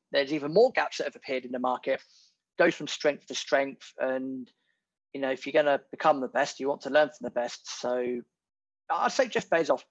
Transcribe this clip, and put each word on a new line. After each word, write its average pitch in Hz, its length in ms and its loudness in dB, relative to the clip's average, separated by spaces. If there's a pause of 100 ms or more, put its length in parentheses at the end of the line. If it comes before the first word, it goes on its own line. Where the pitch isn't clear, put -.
(120)
there's 139 220 0
even 147 200 -4
more 226 180 6
gaps - 260 -2
that 151 60 -4
have 143 120 -6
appeared 131 300 -6
in 123 60 -12
the 127 80 -4
market. 127 420 -2 (560)
Goes 165 160 6
from 151 140 -10
strength - 400 -2
to 127 80 -10
strength. - 640 -2
And, 131 500 -4 (640)
you 139 60 -10
know, 135 100 -2
if 131 160 -4
you're 180 60 -6 (100)
gonna 143 200 2 (100)
become 143 300 2
the 123 80 -4
best, - 320 -2
you 135 80 0
want 143 140 -4
to 135 60 -8
learn 147 200 4
from - 160 -14
the 120 60 -6
best. - 500 -8
So 123 400 -2 (680)
I'd 165 220 0
say 262 160 2
Jeff - 220 -4
Bezos, 147 420 2